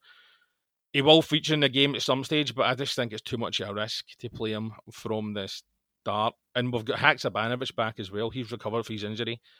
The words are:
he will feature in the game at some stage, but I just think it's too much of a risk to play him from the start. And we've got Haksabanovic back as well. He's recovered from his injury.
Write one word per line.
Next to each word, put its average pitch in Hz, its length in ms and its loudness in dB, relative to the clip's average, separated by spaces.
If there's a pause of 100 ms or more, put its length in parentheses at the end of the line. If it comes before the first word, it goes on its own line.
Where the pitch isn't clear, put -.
(920)
he 139 120 4
will 156 180 10
feature 156 320 0
in 151 60 2
the 143 100 4
game 139 240 4
at 113 80 -4
some 131 220 2
stage, 143 320 0
but 123 100 2
I 123 80 4
just 127 220 -6
think 117 180 -2
it's 107 80 -8
too - 160 -6
much 104 220 -4
of 101 100 -6
a 101 60 -6
risk 107 300 -6 (160)
to 120 100 -8
play 110 220 -4
him 107 180 -6 (200)
from 107 440 -6
the 98 120 -6 (540)
start. 107 320 0 (220)
And 123 180 -2
we've 117 100 -2
got 117 140 -4
Haksabanovic 123 800 0
back 113 240 -2
as 98 100 -6
well. 107 220 -4
He's 120 200 -8
recovered 113 360 -4
from 113 60 -8
his 104 100 -8
injury. 110 360 -6 (200)